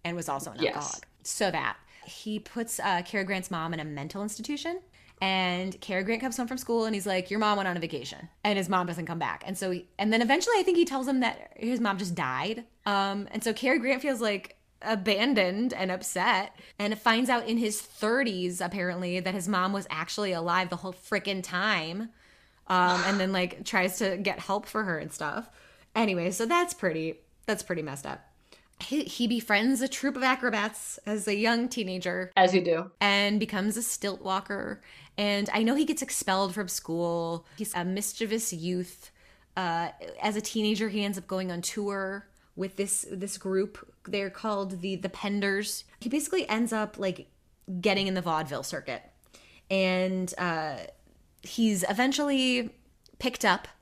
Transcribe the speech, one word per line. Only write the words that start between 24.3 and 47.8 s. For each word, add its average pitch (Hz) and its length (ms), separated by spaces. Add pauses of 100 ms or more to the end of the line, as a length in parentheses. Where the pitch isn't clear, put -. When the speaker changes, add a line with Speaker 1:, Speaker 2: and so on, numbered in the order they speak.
Speaker 1:
help 208 260
for 214 180
her 170 140
and 151 120
stuff. - 380 (460)
Anyway, 190 360
so 214 140
that's 349 300
pretty, 160 400 (320)
that's 208 160
pretty 170 200
messed 139 240
up. 139 140 (580)
He, - 260
he - 220
befriends 220 540
a 269 80
troupe 277 280
of 247 60
acrobats 247 840
as 208 200
a 208 80
young 233 340
teenager. 185 680
Speaker 2:
As 185 180
you 175 80
do. 170 280 (100)
Speaker 1:
And 202 400
becomes 202 380
a 240 40
stilt - 380
walker. 196 600 (340)
And 202 360
I 220 100
know 226 140
he 302 100
gets 311 160
expelled 190 520
from 202 140
school. 170 800 (100)
He's 214 180
a 175 100
mischievous 208 680
youth. 180 580 (460)
Uh, 170 320 (340)
as 208 140
a 214 60
teenager, 214 480
he 208 120
ends 202 160
up - 80
going 185 240
on 175 120
tour 202 640 (260)
with 190 220
this, - 340
this 190 280
group. 190 400 (280)
They're 196 240
called 196 520
the, 190 140
the 185 120
Penders. 202 760 (160)
He 240 100
basically 302 400
ends 226 240
up, 214 240
like, 190 300 (520)